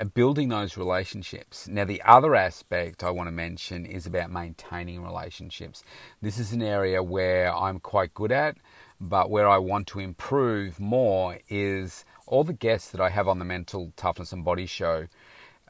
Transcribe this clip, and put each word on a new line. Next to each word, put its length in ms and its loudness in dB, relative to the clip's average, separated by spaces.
uh, 60 -4
building 440 2
those 280 -4
relationships. 880 -6
Now, 160 -2
the 200 -4
other 320 10
aspect 680 -2
I 60 0
want 180 -4
to 40 -8
mention 540 -8
is 200 -10
about 260 -4
maintaining 720 -10
relationships. 800 -12
This 160 -4
is 160 -4
an 80 0
area 400 2
where 520 0
I'm 260 -2
quite 340 -2
good 180 -2
at, 260 0
but 300 0
where 160 4
I 100 8
want 300 -2
to 120 -10
improve 800 -2
more 600 0
is 560 -4
all 160 4
the 100 -2
guests 380 0
that 100 -2
I 80 4
have 180 0
on 120 2
the 60 -6
Mental 500 -8
Toughness 360 -4
and 140 -6
Body 220 0
Show, 400 -2